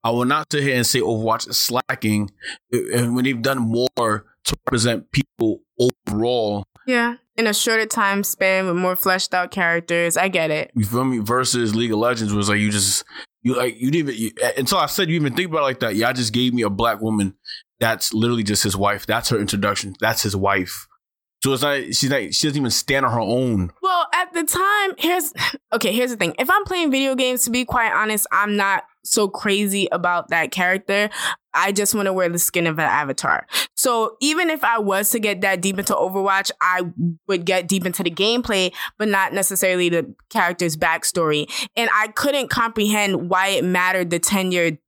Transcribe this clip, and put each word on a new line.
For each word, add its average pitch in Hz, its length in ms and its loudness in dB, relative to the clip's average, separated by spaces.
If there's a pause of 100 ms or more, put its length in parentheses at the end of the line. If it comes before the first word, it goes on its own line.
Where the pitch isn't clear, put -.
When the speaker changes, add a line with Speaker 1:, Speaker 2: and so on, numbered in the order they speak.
Speaker 1:
I 117 80 0
will 120 140 2
not 147 260 0
sit 147 120 0
here 139 120 2
and 120 120 2
say 127 140 2
Overwatch 110 480 0
is 113 80 -2
slacking, 113 720 0 (420)
uh, 123 40 0 (180)
and 120 200 2
when 127 100 2
they've 127 160 0
done 135 180 0
more 113 680 0 (200)
to - 200 -2
represent 117 460 0
people - 480 0 (180)
overall. 113 880 0 (220)
Speaker 2:
Yeah, 240 300 0 (200)
in 226 100 0
a 214 80 4
shorter 226 320 2
time 202 380 0
span 190 440 2
with 175 100 0
more 185 180 0
fleshed 185 380 0
out 180 180 -2
characters. 170 640 0
I 185 140 2
get 165 200 0
it. 151 260 -4
Speaker 1:
You 107 100 2
feel 117 180 -2
me? 127 160 0
Versus 120 560 0
League 113 160 0
of 107 80 0
Legends 113 340 0
was 104 140 0
like, 104 120 2
you 104 120 2
just, 98 320 0 (380)
you, 123 160 0
like, 123 220 0
you 131 120 0
didn't 151 240 2
even, 110 60 -6
you, 110 100 -2 (240)
until 135 220 0
I 156 80 2
said 170 240 -2
you 165 60 2
even 143 200 0
think 180 140 -2
about 156 100 -2
it 143 40 2
like 131 180 -2
that. 110 140 -2
Y'all 117 180 2
just 120 200 -2
gave 123 200 2
me 120 80 0
a 104 80 0
black 107 320 0
woman 107 340 0 (440)
that's 113 340 -2
literally 117 300 2
just 101 200 0
his 95 140 0
wife. 101 280 0
That's 110 240 -2
her 117 100 2
introduction. 101 600 -2
That's 110 240 0
his 98 120 -2
wife. 98 520 0 (560)
So 135 100 2
it's 120 80 -2
not, 143 160 0 (160)
she's 127 160 0
not, 127 240 -2
she - 140 0
doesn't 143 100 -2
even 131 140 0
stand 135 340 0
on 113 60 2
her 117 80 0
own. 110 520 0 (120)
Speaker 2:
Well, 359 320 0
at 359 180 -2
the 339 100 -2
time, 392 540 0
here's, 349 340 0 (220)
<sighs> - 200 -8
okay, 220 200 0
here's 247 180 0
the 226 60 -8
thing. 175 220 -2
If 269 100 0
I'm 403 140 4
playing 349 260 -2
video 269 240 2
games, 254 300 0
to 240 80 -2
be 247 140 0
quite 233 260 0
honest, 214 400 0
I'm 208 240 2
not 196 300 0 (180)
so 208 240 0
crazy 196 640 0
about 175 380 -2
that 165 220 0
character. 190 580 0 (440)
I 185 180 2
just 202 240 0
wanna 196 160 0
wear 185 160 0
the 170 120 -2
skin 170 280 0
of 156 120 0
an 156 100 2
avatar. 135 560 0 (300)
So 233 440 0
even 320 300 0
if 311 140 -2
I 233 160 2
was 202 320 0
to 233 80 0
get 202 220 -2
that 190 200 0
deep 190 160 -2
into 202 160 -2
Overwatch, 190 560 0 (100)
I 180 220 2 (460)
would 180 180 0
get 185 220 0
deep 185 180 0
into 180 180 -4
the 170 80 -2
gameplay, 202 640 0 (240)
but 214 100 -2
not 196 240 2
necessarily 185 580 2
the 170 240 0 (180)
character's 180 440 0
backstory. 160 720 0 (280)
And 233 180 0
I 214 160 2
couldn't 277 400 -2
comprehend 208 800 0
why 190 200 2
it 165 140 0
mattered 180 460 2
the 170 100 0
ten 190 320 0
year 170 260 0 (100)